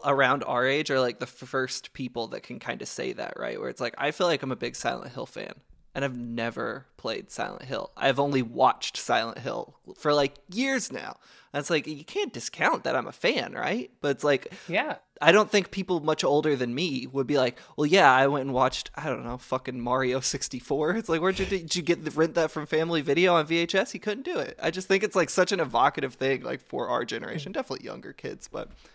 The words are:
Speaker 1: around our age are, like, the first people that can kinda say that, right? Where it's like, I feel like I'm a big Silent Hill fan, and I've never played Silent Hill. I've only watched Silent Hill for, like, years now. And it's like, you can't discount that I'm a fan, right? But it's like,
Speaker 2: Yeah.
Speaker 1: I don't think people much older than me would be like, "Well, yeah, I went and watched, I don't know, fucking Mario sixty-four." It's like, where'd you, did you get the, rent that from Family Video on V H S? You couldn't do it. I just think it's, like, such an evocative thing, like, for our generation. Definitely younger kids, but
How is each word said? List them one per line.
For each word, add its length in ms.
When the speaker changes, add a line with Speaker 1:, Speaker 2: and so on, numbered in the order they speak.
Speaker 1:
around 380
our 220
age 260
are, 80
like, 200
the 80
first 680
people 340
that 160
can 160
kinda 260
say 280
that, 240
right? 220
Where 100
it's 120
like, 160
I 140
feel 160
like 160
I'm 80
a 40
big 200
Silent 380
Hill 120
fan, 280
and 100
I've 120
never 680
played 340
Silent 320
Hill. 340
I've 220
only 220
watched 560
Silent 420
Hill 360
for, 160
like, 220
years 420
now. 260
And 80
it's 120
like, 160
you 180
can't 260
discount 520
that 120
I'm 120
a 40
fan, 420
right? 360
But 100
it's 120
like, 300
Speaker 2:
Yeah. 300
Speaker 1:
I 140
don't 180
think 200
people 280
much 240
older 320
than 180
me 340
would 200
be 100
like, 220
"Well, 120
yeah, 260
I 140
went 180
and 80
watched, 420
I 140
don't 160
know, 120
fucking 400
Mario 440
sixty-four." 760
It's 140
like, 120
where'd 180
you, 60
did 300
you 60
get 240
the, 60
rent 240
that 160
from 140
Family 360
Video 320
on 120
V 120
H 180
S? 180
You 60
couldn't 240
do 160
it. 220
I 100
just 160
think 160
it's, 140
like, 120
such 220
an 80
evocative 540
thing, 300
like, 180
for 260
our 160
generation. 480
Definitely 340
younger 280
kids, 340
but 220